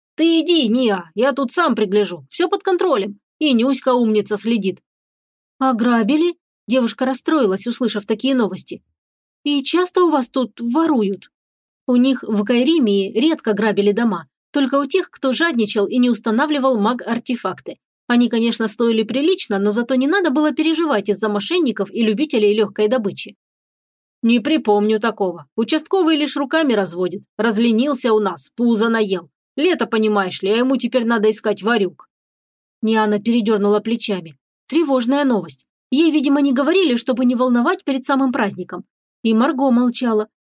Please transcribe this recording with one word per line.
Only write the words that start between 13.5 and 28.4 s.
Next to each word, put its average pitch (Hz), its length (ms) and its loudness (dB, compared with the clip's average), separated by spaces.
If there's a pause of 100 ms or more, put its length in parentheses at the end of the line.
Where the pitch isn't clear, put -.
грабили 202 400 2
дома, 196 340 -2 (240)
только 269 280 0
у 285 60 -2
тех, 349 240 -2
кто - 220 -4
жадничал 233 560 0
и 254 100 -2
не 247 120 2
устанавливал 262 680 0
маг-артефакты. 233 1000 -4 (300)
Они, 240 200 2
конечно, 233 400 -2
стоили 226 360 0
прилично, 269 540 -2
но 202 140 0
зато 240 240 -2
не 262 120 0
надо 339 220 0
было 302 220 0
переживать 302 580 0
из-за 208 200 -2
мошенников 220 640 -2
и 226 120 -2
любителей 214 500 0
легкой 214 360 0
добычи. 202 460 -4 (840)
"Не 233 200 4
припомню 214 580 2
такого. 190 560 -4
Участковый 311 640 0
лишь 294 180 -2
руками 285 380 0
разводит. 180 500 -4 (140)
Разленился 233 760 0
у 214 60 4
нас, 185 360 -4